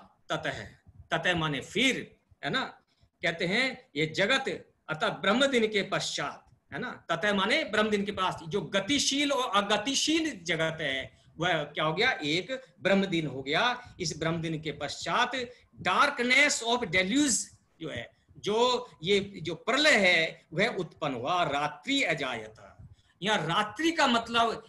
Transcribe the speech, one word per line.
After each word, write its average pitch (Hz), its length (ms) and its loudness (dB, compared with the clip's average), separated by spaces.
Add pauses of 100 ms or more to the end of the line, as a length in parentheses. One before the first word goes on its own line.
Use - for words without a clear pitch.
(300)
ततः, 147 340 -4 (480)
ततः 170 240 2
माने 151 260 -2
फिर, 208 540 0 (280)
है 143 60 -2
ना, 240 140 0 (580)
कहते 170 240 -2
हैं 240 500 -2
ये 151 100 0
जगत 202 440 0 (400)
अर्थात 160 320 -2
ब्रह्म 220 240 4
दिन 240 220 4
के 202 140 0
पश्चात, 151 600 -4 (300)
है 143 60 -6
ना, 233 120 -8 (200)
ततः 202 220 0
माने 220 300 2
ब्रह्म 214 260 0
दिन 202 160 0
के 202 60 -6
पास 185 320 -2
जो 170 180 -4
गतिशील 277 680 0
और 247 320 2
अगतिशील 269 800 0
जगत 160 380 -2
है 135 340 -6 (240)
वह 165 240 0
क्या 160 200 -6
हो 160 100 2
गया? 226 180 2
एक 170 400 -2 (300)
ब्रह्म 196 240 4
दिन 165 220 0
हो 131 160 -8
गया। 175 560 -2
इस 160 200 -6
ब्रह्म 165 220 -2
दिन 160 200 -4
के 156 100 -6
पश्चात 175 600 -2 (500)
darkness 254 840 4
of 233 220 0
deluge 196 500 2 (460)
जो 156 80 -8
है, 120 200 -10 (280)
जो 233 520 0 (140)
ये 196 160 4 (180)
जो 165 180 -6
प्रलय 269 440 4
है 170 540 4
वह 202 220 2
उत्पन्न 156 400 -4
हुआ। 165 280 0
रात्रि 147 600 -2
अजायत, 127 520 -4 (680)
यहाँ 208 140 2 (100)
रात्रि 208 440 0
का 311 160 4
मतलब 233 600 2